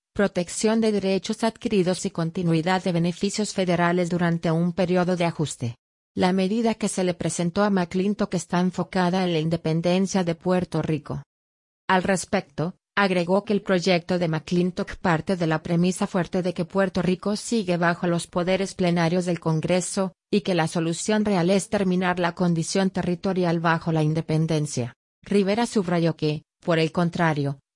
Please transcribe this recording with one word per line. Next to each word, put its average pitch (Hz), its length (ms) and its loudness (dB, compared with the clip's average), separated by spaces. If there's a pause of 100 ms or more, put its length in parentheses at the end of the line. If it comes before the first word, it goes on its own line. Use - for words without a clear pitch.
(140)
protección 202 680 0
de 220 120 2
derechos 196 520 -2
adquiridos 196 600 0
y 190 40 -6
continuidad 170 760 0
de 190 80 0
beneficios 175 600 -2
federales 175 560 2
durante 170 420 0
un 170 220 2
periodo 180 440 0
de 175 80 0
ajuste. 143 520 -4 (380)
La 185 180 2
medida 214 420 0
que 208 140 -2
se 190 160 -4
le 180 100 0
presentó 170 480 -2
a 208 80 2
McClintock 190 640 0
está 175 260 -2
enfocada 180 640 0
en 180 80 0
la 165 60 0
independencia 170 840 0
de 170 120 -2
Puerto 180 460 -2
Rico. 147 420 -4 (680)
Al 185 140 2
respecto, 180 720 -2 (180)
agregó 185 500 2
que 214 80 -2
el 202 80 2
proyecto 180 580 0
de 175 100 0
McClintock 175 680 -2
parte 175 400 0
de 175 100 -2
la 156 160 0
premisa 180 440 0
fuerte 185 340 -2
de 175 140 -2
que 175 100 -4
Puerto 190 380 -2
Rico 185 340 -2
sigue 190 400 -2
bajo 170 300 0
los 170 220 -2
poderes 185 460 -2
plenarios 175 520 0
del 170 140 -2
Congreso, 175 760 -2 (160)
y 208 100 2
que 190 140 0
la 165 140 2
solución 180 580 -2
real 185 240 2
es 190 180 2
terminar 185 500 0
la 175 160 0
condición 175 540 0
territorial 170 720 -2
bajo 165 320 0
la 160 100 2
independencia. 156 920 -2 (280)
Rivera 202 440 2
subrayó 170 500 0
que, 151 280 -2 (200)
por 165 140 2
el 160 140 2
contrario, 160 640 0 (180)